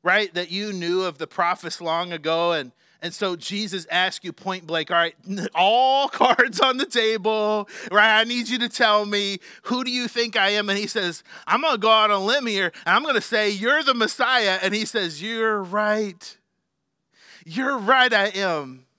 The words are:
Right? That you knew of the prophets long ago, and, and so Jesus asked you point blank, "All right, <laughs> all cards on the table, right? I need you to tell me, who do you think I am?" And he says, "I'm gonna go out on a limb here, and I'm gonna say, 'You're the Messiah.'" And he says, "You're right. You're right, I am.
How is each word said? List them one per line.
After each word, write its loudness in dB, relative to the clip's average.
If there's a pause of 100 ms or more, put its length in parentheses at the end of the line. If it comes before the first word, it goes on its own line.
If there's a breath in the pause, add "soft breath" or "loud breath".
Right? 0
That -6
you -6
knew -2
of -6
the -8
prophets -4
long -4
ago, 0
and, -4 (300 soft breath)
and -10
so -4
Jesus -8
asked -2
you -8
point -8
blank, -4
"All 2
right, 0 (200)
<laughs> -8
all 4
cards 2
on 4
the -2
table, 0 (220 loud breath)
right? 6
I 2
need -4
you -2
to -2
tell 2
me, -4 (240 loud breath)
who -2
do -4
you -4
think -4
I 4
am?" 0
And 0
he -4
says, -4 (240 loud breath)
"I'm 2
gonna 0
go 2
out 6
on 2
a -4
limb 0
here, -2 (140 loud breath)
and 4
I'm 4
gonna 0
say, 0
'You're 0
the 2
Messiah.'" 0
And 0
he -2
says, -6
"You're -2
right. -4 (1080 loud breath)
You're -2
right, 4
I 4
am. -4 (140)